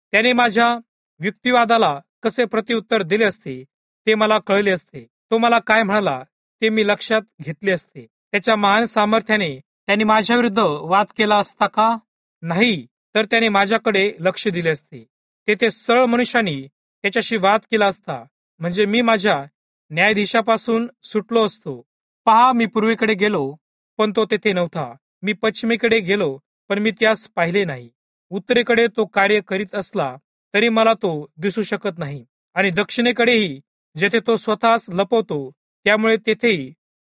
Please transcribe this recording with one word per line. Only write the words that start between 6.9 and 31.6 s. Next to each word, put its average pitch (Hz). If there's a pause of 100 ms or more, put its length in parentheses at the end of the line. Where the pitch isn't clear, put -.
घेतले 160
असते. 151 (240)
त्याच्या 208
महान 208
सामर्थ्याने 214
त्याने -
माझ्याविरुद्ध 220
वाद 170 (120)
केला 208
असता 202
का? 226 (440)
नाही, 170 (280)
तर 220
त्याने 226
माझ्याकडे 202
लक्ष 185
दिले 170
असते. 147 (400)
तेथे 185
सरळ 247
मनुष्याने 233 (340)
त्याच्याशी 220
वाद 202 (120)
केला 214
असता, 151 (360)
म्हणजे 175
मी 214
माझ्या 202 (440)
न्यायाधीशापासून 220 (160)
सुटलो 220
असतो. 139 (380)
पहा, 233
मी 233
पूर्वेकडे 220
गेलो, 180 (420)
पण 214
तो 220
तेथे 202
नव्हता. 165 (260)
मी 202
पश्चिमेकडे 226
गेलो, 175 (300)
पण 202
मी 214
त्यास 214
पाहिले 180
नाही. 123 (400)
उत्तरेकडे 233
तो 214
कार्य 202
करीत 196
असला, 160 (360)
तरी 214
मला 226
तो 165
दिसू 196